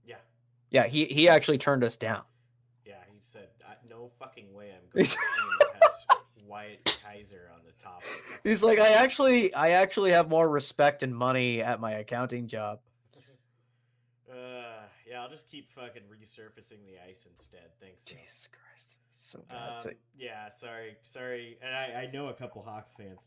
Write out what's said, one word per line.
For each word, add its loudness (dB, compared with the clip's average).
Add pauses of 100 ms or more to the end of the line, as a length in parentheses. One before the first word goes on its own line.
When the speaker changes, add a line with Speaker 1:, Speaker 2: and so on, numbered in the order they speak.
Speaker 1:
Yeah. -20 (540)
Speaker 2:
Yeah, 4
he, 0
he 4
actually 6
turned 0
us -2
down. -4 (640)
Speaker 1:
Yeah, -20 (180)
he -20
said, -20 (200)
"I, -20 (180)
no -20 (100)
fucking -20
way -20
I'm -20
going 4
Speaker 2:
<laughs> 0
Speaker 1:
to 0
a -2
team -4
that 2
has 4 (280)
Wyatt -6
Kaiser -20
on -20
the -20 (100)
top." -20 (420)
Speaker 2:
He's 0
like, 4
"I 6
actually, 4
I 2
actually 4
have 4
more 4
respect 0
and -4
money 0
at -4
my -6
accounting -8
job." -10 (1500)
Speaker 1:
Uh, -20 (720)
yeah, -14
I'll -14
just -20
keep -20
fucking -20
resurfacing -20
the -20 (100)
ice -20
instead. -20 (100)
Thanks, -20
though. -20
Speaker 2:
Jesus -20
Christ. -20 (140)
It's -20 (120)
so -20
bad. -16
It's -16
Speaker 1:
Um, -14
Speaker 2:
like -18 (180)
Speaker 1:
yeah, -16
sorry, -16
sorry. -12
And -10
I, -10
I -14
know -10
a -10
couple -16
Hawks -18
fans, -20